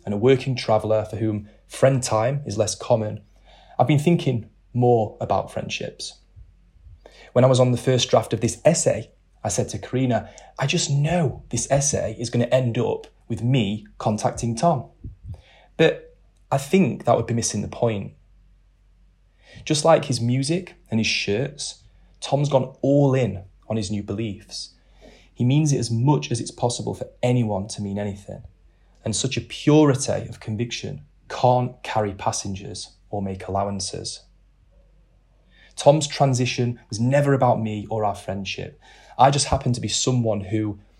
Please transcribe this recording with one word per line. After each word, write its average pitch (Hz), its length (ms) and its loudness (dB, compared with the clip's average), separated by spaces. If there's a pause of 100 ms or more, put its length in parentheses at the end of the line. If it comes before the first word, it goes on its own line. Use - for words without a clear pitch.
and 104 80 -4
a 104 40 -2
working 127 360 2
traveller 110 500 0
for - 120 -10
whom 104 340 -4 (160)
friend 135 380 2
time 123 420 0
is 104 140 -2
less 104 160 -2
common, 107 460 -2 (580)
I've 135 80 4
been 151 100 4
thinking 139 540 0 (200)
more 120 480 2
about 98 320 -2
friendships. - 680 -10 (1120)
When 123 100 6
I 131 40 8
was 127 120 6
on 127 120 6
the 117 60 0
first 127 300 0
draft 117 240 2
of 110 80 -2
this 113 240 -2
essay, - 460 2 (340)
I 214 60 -4
said - 200 -2
to 117 100 -10
Karina, 123 500 -2 (300)
"I 143 80 0
just 160 240 0
know 147 580 0
this - 220 -4
essay - 480 0
is 117 100 -6
gonna 120 160 0
end 127 320 2
up 110 300 -2 (200)
with 90 140 -6
me 110 460 0 (100)
contacting 117 580 -2
Tom." 156 360 0 (840)
But - 400 2 (360)
I 143 80 2
think 143 460 2
that 113 120 4
would 110 80 -2
be - 80 -2
missing 107 300 -2
the 87 40 -8
point. 110 460 -4 (1500)
Just 147 180 0
like 160 220 6
his 113 160 -2
music 135 540 0 (160)
and 110 80 2
his 107 80 0
shirts, - 720 -4 (400)
Tom's 143 280 0
gone 131 340 0
all 139 320 4
in 98 280 0 (240)
on 110 80 -4
his 104 140 -4
new 104 140 -4
beliefs. 101 720 -8 (560)
He 120 140 -2
means 147 260 4
it 131 60 2
as 117 120 -2
much 123 440 2
as 117 80 -4
it's - 100 -10
possible 117 420 -4
for - 140 -10 (160)
anyone 110 460 0
to - 120 -10
mean 101 160 -4
anything, 101 460 -8 (640)
and 110 100 -2
such - 220 -4
a 117 40 -2
purity - 880 2
of - 140 -16
conviction 104 640 -6 (240)
can't 123 520 0
carry 104 320 -4
passengers - 840 -8 (120)
or 104 120 -6
make 95 260 -8
allowances. 98 760 -6 (1500)
Tom's 151 300 6
transition 123 720 0 (120)
was 101 100 -8
never 139 340 2
about 123 280 2
me 107 280 -6
or 110 140 -4
our 101 120 -2
friendship. 98 680 -10 (360)
I 135 140 6
just 143 140 0
happen 131 260 -2
to 120 80 -2
be 107 80 -4
someone 113 540 0
who, 104 360 -4 (220)